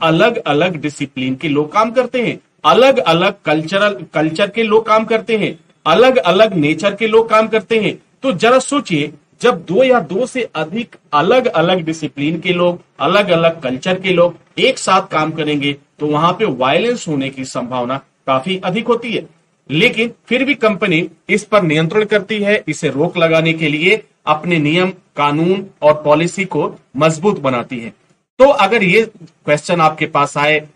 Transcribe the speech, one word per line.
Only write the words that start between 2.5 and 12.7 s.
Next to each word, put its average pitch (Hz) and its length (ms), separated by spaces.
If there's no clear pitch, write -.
अलग 233 320
अलग 185 360
कल्चरल, 175 680
कल्चर 160 360
के 226 140
लोग 220 240
काम 220 180
करते 226 320
हैं, 175 220
अलग 233 320
अलग 196 360
नेचर 160 420
के 226 120
लोग 226 220
काम 220 180
करते 220 320
हैं। 185 220
तो 262 80
जरा 226 280
सोचिए, 170 540
जब 180 180
दो 208 240
या 247 160
दो 196 260
से 247 300
अधिक 160 400
अलग 220 320
अलग 180 340
डिसिप्लिन 156 600
के 175 140
लोग, 175 280